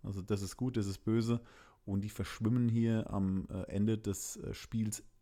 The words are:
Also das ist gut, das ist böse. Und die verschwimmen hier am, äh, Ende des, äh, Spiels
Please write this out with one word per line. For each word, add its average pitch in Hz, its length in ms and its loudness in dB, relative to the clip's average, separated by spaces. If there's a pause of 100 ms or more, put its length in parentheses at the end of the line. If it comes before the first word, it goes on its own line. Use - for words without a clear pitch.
Also 98 180 -4
das 98 200 0
ist 95 160 -6
gut, 123 200 -2
das 104 100 2
ist 95 120 -4
böse. 117 420 2 (440)
Und 98 160 0
die 104 80 -4
verschwimmen 117 600 2
hier 113 420 2
am, 95 380 2
äh, 92 140 -6
Ende 107 340 2
des, - 400 -4
äh, 101 160 -6
Spiels 110 500 -4 (180)